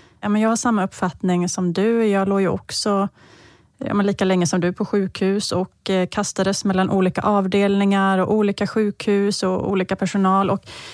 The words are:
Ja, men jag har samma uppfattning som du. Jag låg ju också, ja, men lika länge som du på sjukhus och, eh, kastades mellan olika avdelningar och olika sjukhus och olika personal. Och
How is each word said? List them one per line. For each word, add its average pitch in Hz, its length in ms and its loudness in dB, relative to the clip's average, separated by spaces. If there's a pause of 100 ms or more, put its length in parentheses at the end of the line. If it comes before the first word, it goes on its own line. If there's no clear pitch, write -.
(220)
Ja, 208 80 -4
men 214 120 2
jag 220 80 4
har 226 60 2
samma 220 280 0
uppfattning 180 680 -2
som 175 240 -2
du. 226 340 2
Jag 196 200 2
låg 196 140 2
ju 190 60 2
också, 202 600 -2 (680)
ja, - 160 -6
men 202 120 0
lika 202 200 0
länge 185 220 2
som 185 140 0
du 175 120 0
på 208 120 -4
sjukhus 196 680 -2
och, - 380 -4
eh, 185 180 0
kastades 196 580 -2
mellan 190 240 0
olika 185 320 0
avdelningar 196 960 2
och 185 140 0
olika 208 340 0
sjukhus 202 760 0
och 185 280 -2
olika 190 240 -2
personal. 196 540 2
Och - 200 -4 (240)